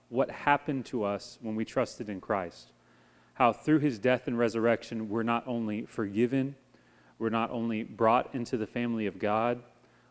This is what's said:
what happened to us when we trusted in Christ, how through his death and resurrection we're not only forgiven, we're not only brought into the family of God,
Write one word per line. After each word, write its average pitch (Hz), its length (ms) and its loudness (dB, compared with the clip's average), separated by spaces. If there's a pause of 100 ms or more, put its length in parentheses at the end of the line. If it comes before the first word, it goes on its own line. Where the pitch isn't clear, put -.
what 123 200 0
happened 139 560 0
to 113 180 -2
us 101 380 -4
when 110 140 -4
we 110 100 0
trusted 120 420 -4
in 98 140 -6
Christ, 95 460 -4 (680)
how 120 180 4
through 156 260 2
his 135 180 0
death 123 300 2
and 120 100 -2
resurrection 113 720 0
we're 110 140 -2
not 117 240 0
only 113 380 -4
forgiven, 120 680 0 (640)
we're 110 120 -2
not 113 200 0
only 113 320 -2
brought 117 540 2
into 120 200 -4
the 107 120 -2
family 117 400 -2
of 92 100 -4
God, 110 460 0 (480)